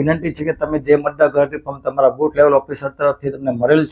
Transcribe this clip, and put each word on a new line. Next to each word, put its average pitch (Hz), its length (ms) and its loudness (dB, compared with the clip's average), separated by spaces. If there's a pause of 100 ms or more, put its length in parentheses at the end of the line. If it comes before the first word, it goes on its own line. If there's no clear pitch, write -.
વિનંતી 156 380 -2
છે 151 100 -6
કે 156 120 -4
તમે 151 280 -4
જે 147 100 6
મતદાર 147 380 0
ગણતરી 143 280 0
ફોર્મ 139 220 -10
તમારા 135 320 2
બૂથ 151 220 -2
લેવલ 147 180 6
ઓફિસર 139 400 -6
તરફથી 139 380 -2
તમને 135 200 -4
મળેલ 139 360 2